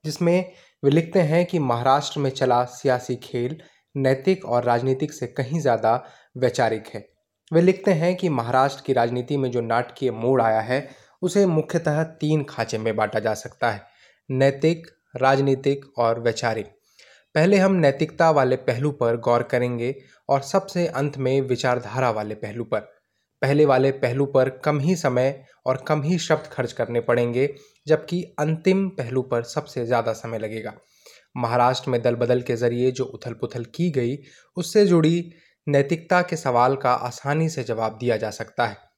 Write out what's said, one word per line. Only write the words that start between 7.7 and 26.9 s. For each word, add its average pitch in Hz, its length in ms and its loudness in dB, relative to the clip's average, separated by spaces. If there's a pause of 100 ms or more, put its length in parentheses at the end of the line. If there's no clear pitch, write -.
हैं 175 260 2
कि 180 120 -2
महाराष्ट्र 131 580 0
की 139 60 0
राजनीति 123 440 0
में 131 140 0
जो 120 100 -2
नाटकीय 117 500 -2
मोड़ 117 320 0
आया 110 180 2
है, 113 280 -4 (340)
उसे 185 240 2
मुख्यतः 160 560 0
तीन 156 420 -2
खांचे 113 340 -6
में 110 180 -2
बांटा 110 220 0
जा 107 160 -2
सकता - 360 -4
है, 104 120 -8 (480)
नैतिक, 139 560 0 (300)
राजनीतिक 135 800 2
और 117 220 2
वैचारिक। 113 460 -2 (680)
पहले 185 220 4
हम 190 160 4
नैतिकता 160 580 2
वाले 131 260 4
पहलू 127 340 -2
पर 117 260 0
गौर 120 260 0
करेंगे 123 520 -2 (340)
और 139 120 2
सबसे 180 460 -2
अंत 143 320 -4
में 135 220 0
विचारधारा 123 680 -2
वाले 107 240 -6
पहलू 107 300 -10
पर। 104 160 -2 (640)
पहले 143 220 4
वाले 135 260 4
पहलू 135 360 -2
पर 131 220 2
कम 147 320 -2
ही 170 160 0
समय 135 480 -2 (220)
और 127 220 -2
कम 151 140 0
ही 165 160 -2
शब्द 156 280 -2
खर्च - 260 -6
करने 120 280 -2